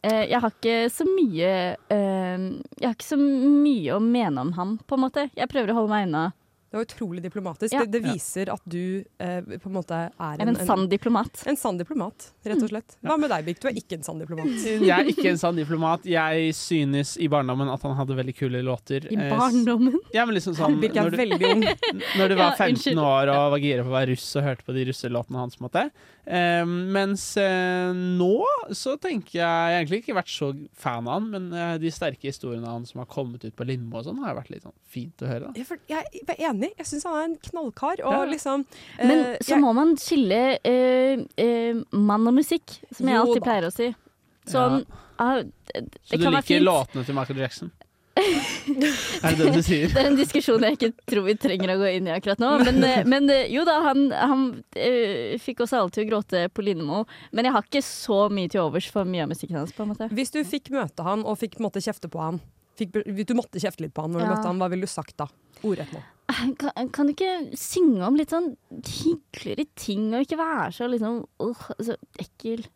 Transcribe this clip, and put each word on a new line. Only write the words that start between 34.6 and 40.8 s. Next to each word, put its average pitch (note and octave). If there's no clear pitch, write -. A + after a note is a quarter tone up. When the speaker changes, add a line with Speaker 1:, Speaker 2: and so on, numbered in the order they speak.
Speaker 3:
sånn -
fint B2+
å C3
høre, B2+
da. C4+
Speaker 2:
Ja, A#3
for D#4
jeg D#4
er E4+
enig. D4
Jeg D#4+
synes D4
han E4+
er D4+
en E4
knallkar, C4
og C4+
Speaker 3:
Ja. C#4
Speaker 2:
liksom, C#4
Speaker 1:
Men C4+
Speaker 2:
eh, B3
Speaker 1:
så -
Speaker 2:
jeg D4
Speaker 1:
må A#3+
man D4+
skille, B3+
eh, B3+